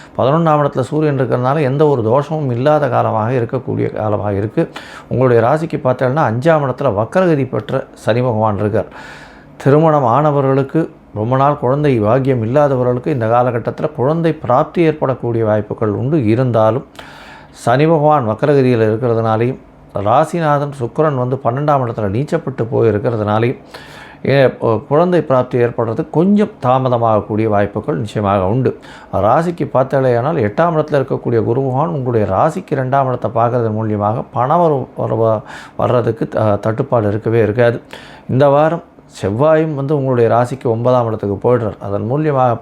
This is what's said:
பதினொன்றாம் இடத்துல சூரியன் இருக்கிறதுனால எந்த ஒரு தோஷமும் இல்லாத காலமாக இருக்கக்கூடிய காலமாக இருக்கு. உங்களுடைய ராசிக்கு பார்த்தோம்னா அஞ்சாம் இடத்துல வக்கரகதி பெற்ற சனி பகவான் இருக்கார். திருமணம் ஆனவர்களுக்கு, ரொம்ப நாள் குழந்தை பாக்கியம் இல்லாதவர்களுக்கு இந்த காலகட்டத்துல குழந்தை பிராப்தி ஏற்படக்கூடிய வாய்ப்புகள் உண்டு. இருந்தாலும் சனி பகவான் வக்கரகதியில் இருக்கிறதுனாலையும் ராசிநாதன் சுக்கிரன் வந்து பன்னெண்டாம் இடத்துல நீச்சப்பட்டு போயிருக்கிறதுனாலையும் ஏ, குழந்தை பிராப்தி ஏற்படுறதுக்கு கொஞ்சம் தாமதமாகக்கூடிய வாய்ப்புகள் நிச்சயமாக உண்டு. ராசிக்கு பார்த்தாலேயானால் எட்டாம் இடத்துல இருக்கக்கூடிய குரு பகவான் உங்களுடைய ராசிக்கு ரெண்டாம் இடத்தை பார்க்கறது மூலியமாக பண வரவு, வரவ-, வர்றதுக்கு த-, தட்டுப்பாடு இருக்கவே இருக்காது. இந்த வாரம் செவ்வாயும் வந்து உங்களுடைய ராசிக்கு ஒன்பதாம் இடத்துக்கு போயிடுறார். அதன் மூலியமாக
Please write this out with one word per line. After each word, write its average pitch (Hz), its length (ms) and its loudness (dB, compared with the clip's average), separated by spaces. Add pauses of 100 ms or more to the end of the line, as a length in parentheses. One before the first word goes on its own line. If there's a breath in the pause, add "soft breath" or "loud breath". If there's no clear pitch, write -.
(180 loud breath)
பதினொன்றாம் 151 440 2
இடத்துல 139 180 -2
சூரியன் 143 380 -2
இருக்கிறதுனால 127 440 0
எந்த 143 240 2
ஒரு 139 160 2
தோஷமும் 143 480 0
இல்லாத 143 380 2
காலமாக 113 440 0
இருக்கக்கூடிய 117 600 -4
காலமாக 104 400 -2
இருக்கு. 107 360 -2 (400 loud breath)
உங்களுடைய 120 340 2
ராசிக்கு 156 340 0
பார்த்தோம்னா 131 540 0
அஞ்சாம் 147 340 2
இடத்துல 131 300 -2
வக்கரகதி 131 540 0
பெற்ற 123 360 -4 (100)
சனி 113 260 -2
பகவான் 110 380 0
இருக்கார். 101 280 0 (720 loud breath)
திருமணம் 151 480 4
ஆனவர்களுக்கு, 139 840 2 (260)
ரொம்ப 110 220 -2
நாள் 139 220 2
குழந்தை 135 400 2
பாக்கியம் 123 440 2
இல்லாதவர்களுக்கு 123 720 0
இந்த 117 140 -2
காலகட்டத்துல 120 640 0
குழந்தை 160 400 0
பிராப்தி 156 500 0
ஏற்படக்கூடிய 127 640 -2
வாய்ப்புகள் 107 440 0
உண்டு. 117 380 0
இருந்தாலும் 113 600 2 (640 loud breath)
சனி 131 360 0
பகவான் 151 380 2
வக்கரகதியில் 127 560 2
இருக்கிறதுனாலையும் 113 800 0 (360)
ராசிநாதன் 143 800 0
சுக்கிரன் 147 420 -2
வந்து 127 300 -2
பன்னெண்டாம் 139 400 0
இடத்துல 113 260 -4
நீச்சப்பட்டு 139 640 -4
போயிருக்கிறதுனாலையும் 113 840 0 (680 loud breath)
ஏ, 135 220 4 (380)
குழந்தை 170 340 2
பிராப்தி 127 360 0
ஏற்படுறதுக்கு 117 520 -2
கொஞ்சம் 202 380 2 (140)
தாமதமாகக்கூடிய 113 840 0
வாய்ப்புகள் 104 480 -2
நிச்சயமாக 101 500 -2
உண்டு. 120 320 0 (340 loud breath)
ராசிக்கு 147 600 0
பார்த்தாலேயானால் 131 680 0
எட்டாம் 160 360 0
இடத்துல 147 240 0
இருக்கக்கூடிய 123 440 -2
குரு 117 160 0
பகவான் 135 280 -2
உங்களுடைய 151 380 -2
ராசிக்கு 151 480 -2
ரெண்டாம் 131 320 0
இடத்தை 120 280 -4
பார்க்கறது 117 380 0
மூலியமாக 107 600 -2
பண 131 260 0
வரவு, 165 280 0 (120)
வரவ-, 113 420 0 (360 loud breath)
வர்றதுக்கு 117 520 0
த-, 110 320 0
தட்டுப்பாடு 110 480 -2
இருக்கவே 110 340 0
இருக்காது. 110 380 0 (500 loud breath)
இந்த 135 180 4
வாரம் 156 340 2 (400)
செவ்வாயும் 156 520 2
வந்து 139 220 -2
உங்களுடைய 127 340 2
ராசிக்கு 120 340 0
ஒன்பதாம் 120 420 2
இடத்துக்கு 107 300 -2
போயிடுறார். 110 440 0
அதன் 101 300 -4
மூலியமாக 135 520 0